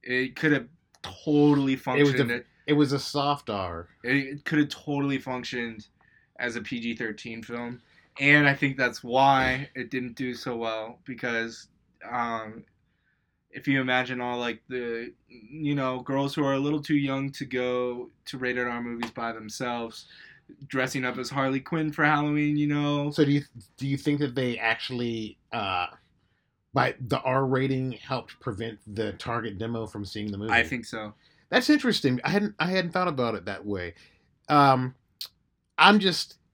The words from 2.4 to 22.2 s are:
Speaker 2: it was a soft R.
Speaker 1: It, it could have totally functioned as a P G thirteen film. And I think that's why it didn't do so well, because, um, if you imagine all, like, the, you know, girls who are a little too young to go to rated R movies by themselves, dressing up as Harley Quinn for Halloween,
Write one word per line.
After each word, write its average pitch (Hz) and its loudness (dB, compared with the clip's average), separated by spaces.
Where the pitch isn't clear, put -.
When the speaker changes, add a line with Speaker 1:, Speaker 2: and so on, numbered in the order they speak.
Speaker 2:
it 147 4
was 143 4
a 139 0
soft 143 -2
R. 90 -4
Speaker 1:
It, 127 0
it 139 -4
could 156 2
have 147 2
totally 139 -4
functioned 120 -8
as 120 -4
a 110 -6
P 117 -8
G 117 -6
thirteen 113 -10
film. 120 -10
And 143 8
I 139 6
think 135 -2
that's 123 -2
why 131 4
it 123 -8
didn't 123 -6
do 127 -4
so 120 -6
well, 113 -6
because, 117 -6
um, 113 -6
if - -6
you 139 4
imagine 127 0
all, 123 -4
like, 120 -6
the, 120 -8
you 143 -6
know, 127 -2
girls 139 -2
who 156 0
are 139 2
a 135 0
little 147 0
too 147 0
young 139 -2
to 139 -8
go 123 -2
to - -12
rated 123 -2
R 120 -4
movies 117 -6
by 117 -4
themselves, 113 -8
dressing 131 -2
up 123 -2
as 123 -6
Harley 135 0
Quinn 156 -2
for 151 0
Halloween, 147 2